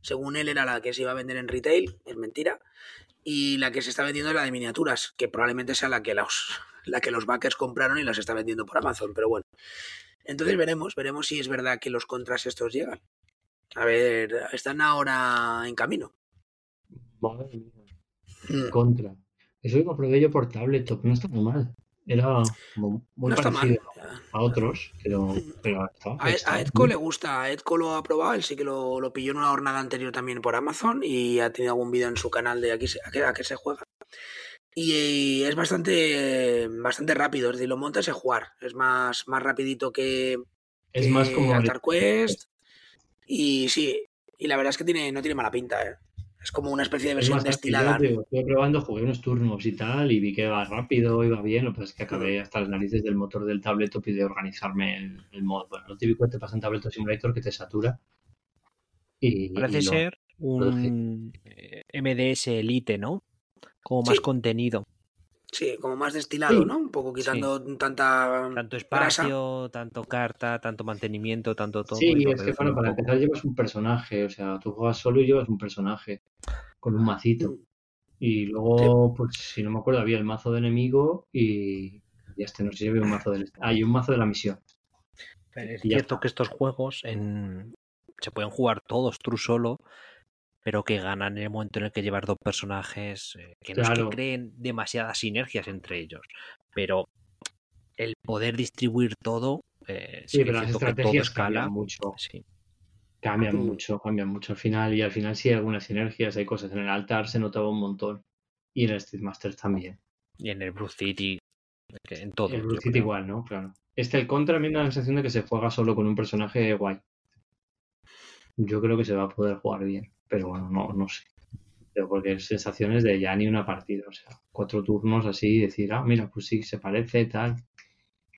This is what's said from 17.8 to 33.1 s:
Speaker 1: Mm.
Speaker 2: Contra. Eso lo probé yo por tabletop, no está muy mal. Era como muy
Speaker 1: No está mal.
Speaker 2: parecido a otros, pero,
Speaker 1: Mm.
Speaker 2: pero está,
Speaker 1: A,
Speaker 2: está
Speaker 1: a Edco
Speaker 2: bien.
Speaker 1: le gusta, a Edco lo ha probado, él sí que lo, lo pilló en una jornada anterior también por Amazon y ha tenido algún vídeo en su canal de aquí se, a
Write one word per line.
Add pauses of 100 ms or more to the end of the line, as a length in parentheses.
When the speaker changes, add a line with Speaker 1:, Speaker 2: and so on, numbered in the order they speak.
Speaker 1:
Mm.
Speaker 2:
Contra. (460)
Eso
lo
probé
yo
por
tabletop,
no
está
muy
mal. (320)
Era (320)
como (100)
muy
Speaker 1:
No
está
mal.
Speaker 2:
parecido (480)
a
otros, (120)
pero,
Speaker 1:
Mm.
Speaker 2:
pero
está,
Speaker 1:
A,
Speaker 2:
está
Speaker 1:
a
Edco
Speaker 2:
bien.
Speaker 1:
le
gusta,
a
Edco
lo
ha
probado,
él
sí
que
lo,
lo
pilló
en
una
jornada
anterior
también
por
Amazon
y
ha
tenido
algún
vídeo
en
su
canal
de
aquí
se,
a